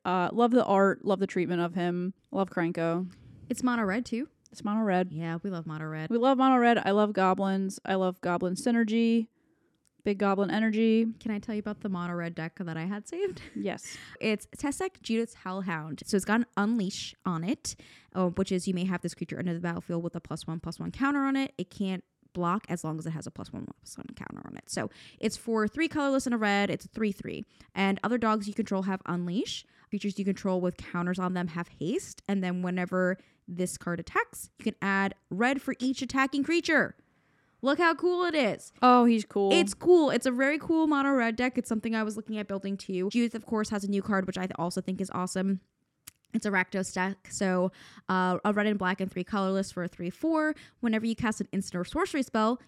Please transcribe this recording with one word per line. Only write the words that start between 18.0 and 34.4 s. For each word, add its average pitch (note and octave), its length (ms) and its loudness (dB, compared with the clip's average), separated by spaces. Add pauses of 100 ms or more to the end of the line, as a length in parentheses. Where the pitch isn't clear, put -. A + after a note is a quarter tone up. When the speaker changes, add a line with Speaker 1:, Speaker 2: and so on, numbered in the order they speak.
Speaker 2:
uh, F#3 120 2
which F#3+ 240 -2
is F#3 160 0
you F#3+ 60 0
may F3+ 120 -2
have F3+ 160 -2
this E3+ 120 -6
creature - 240 -8
under F3 160 -2
the E3 60 -4
battlefield E3+ 440 -4
with E3+ 120 -6
a E3+ 60 -6
plus - 260 -8
one, E3 120 -4
plus - 200 -10
one E3+ 120 -6
counter C#4+ 280 0
on C4+ 160 0
it. C4+ 220 -2
It F#3 120 -6
can't F#3+ 340 -4 (300)
block F3 360 -2
as F3 140 -4
long D#3 160 -4
as E3 80 -10
it E3 40 -4
has D#3+ 160 -10
a D#3 40 -10
plus - 200 -14
one, F#2 140 -10 (160)
plus - 160 -20
one - 180 -16
counter - 320 -14
on - 80 -14
it. - 140 -16
So - 200 -4 (300)
it's G#3+ 160 -2
for A3 320 0
three D#4 220 0
colorless C#4 380 2
and A#3+ 80 2
a - 20 0
red. G3+ 320 2
It's - 160 -4
a - 40 -20
three A3 220 0
three. - 320 -10 (320)
And G3 280 2
other A#3 160 0
dogs G#3+ 280 2
you G#3 60 -6
control G3 300 0
have F#3+ 220 -2
Unleash. F3 600 -4 (240)
Creatures G3+ 280 -4
you G3+ 60 -2
control F#3 380 0
with F3+ 160 0
counters F3+ 420 -2
on F#3 140 -2
them F3+ 160 -2
have E3+ 180 -6 (120)
haste. A#3 480 -4
And G3 160 0
then F3+ 180 -2
whenever F3+ 560 0 (320)
this F3+ 280 -4
card F3 220 -6
attacks, - 500 -4 (100)